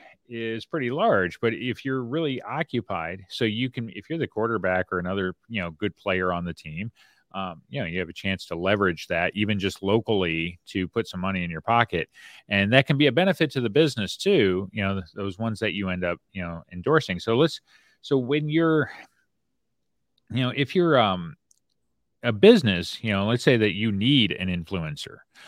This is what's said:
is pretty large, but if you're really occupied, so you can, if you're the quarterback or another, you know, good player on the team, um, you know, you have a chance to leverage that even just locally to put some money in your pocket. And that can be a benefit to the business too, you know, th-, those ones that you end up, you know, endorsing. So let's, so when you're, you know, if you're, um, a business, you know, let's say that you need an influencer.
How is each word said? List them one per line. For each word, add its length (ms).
is 380
pretty 240
large, 500
but 140
if 300
you're 200
really 380
occupied, 880
so 160
you 260
can, 200
if 200
you're 80
the 80
quarterback 640
or 80
another, 340
you 120
know, 120
good 240
player 360
on 120
the 100
team, 380
um, 360
you 120
know, 60
you 120
have 100
a 60
chance 320
to 100
leverage 520
that 280
even 220
just 240
locally 840
to 220
put 180
some 140
money 240
in 60
your 100
pocket. 480
And 240
that 140
can 120
be 80
a 60
benefit 400
to 80
the 100
business 460
too, 560
you 100
know, 120
th-, 200
those 240
ones 220
that 140
you 160
end 140
up, 140
you 100
know, 200
endorsing. 480
So 160
let's, 240
so 160
when 300
you're, 420
you 120
know, 140
if 180
you're, 240
um, 380
a 80
business, 720
you 80
know, 140
let's 180
say 120
that 180
you 180
need 400
an 160
influencer. 680